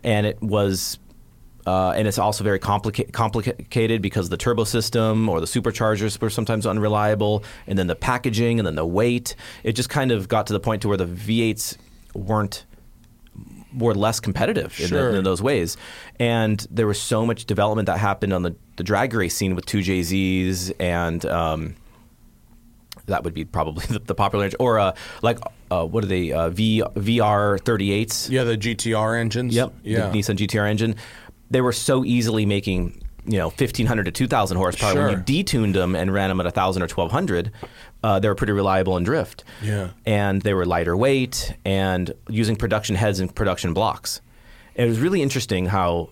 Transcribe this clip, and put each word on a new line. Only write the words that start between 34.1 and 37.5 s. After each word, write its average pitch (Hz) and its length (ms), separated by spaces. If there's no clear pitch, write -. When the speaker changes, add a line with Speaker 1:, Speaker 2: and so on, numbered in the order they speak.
Speaker 1:
two 127 140
thousand 101 300
horsepower. 92 380
When 92 160
you 101 60
Speaker 2:
Sure. 92 80
Speaker 1:
detuned 135 500
them 92 220
and 92 160
ran 98 160
them 95 120
at 87 60
a 85 40
thousand 92 320
or 85 40
twelve 85 240
hundred, 110 400